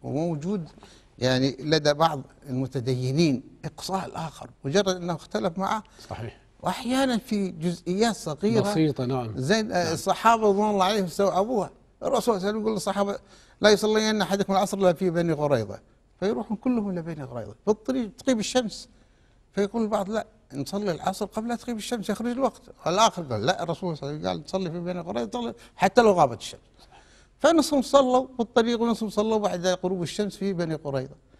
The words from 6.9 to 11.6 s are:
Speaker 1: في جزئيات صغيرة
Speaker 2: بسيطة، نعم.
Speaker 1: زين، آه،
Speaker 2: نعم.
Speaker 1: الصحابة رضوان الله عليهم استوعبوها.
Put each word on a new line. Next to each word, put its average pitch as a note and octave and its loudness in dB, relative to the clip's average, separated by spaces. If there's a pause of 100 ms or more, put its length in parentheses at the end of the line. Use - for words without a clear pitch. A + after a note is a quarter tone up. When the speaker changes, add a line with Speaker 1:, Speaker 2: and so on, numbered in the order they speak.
Speaker 1:
في G3+ -2
جزئيات F3+ -2
صغيرة G3+ 0
Speaker 2:
بسيطة، D#3+ 2
نعم. A#2+ -4
Speaker 1:
زين، G#3+ 0
آه، F3+ 2
Speaker 2:
نعم. E3 0
Speaker 1:
الصحابة A3 4
رضوان G#3 4
الله G3 2
عليهم G3+ 2
استوعبوها. F#3+ 0 (320)